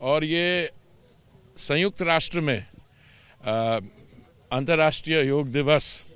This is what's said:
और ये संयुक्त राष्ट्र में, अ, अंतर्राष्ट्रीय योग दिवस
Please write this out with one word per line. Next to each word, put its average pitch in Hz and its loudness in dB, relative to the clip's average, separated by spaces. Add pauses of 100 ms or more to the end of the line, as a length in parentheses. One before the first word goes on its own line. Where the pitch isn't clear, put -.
और 147 0
ये 170 -2 (840)
संयुक्त 180 -2
राष्ट्र 165 0
में, 131 -2 (760)
अ, 113 0 (760)
अंतर्राष्ट्रीय 156 2
योग 139 0
दिवस 143 0 (120)